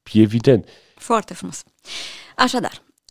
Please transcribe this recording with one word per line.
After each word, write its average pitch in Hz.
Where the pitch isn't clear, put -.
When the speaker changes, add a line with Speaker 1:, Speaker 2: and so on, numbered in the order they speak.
Speaker 1:
E 107
evident. 110
Speaker 2:
Foarte -
frumos. -
Așadar, -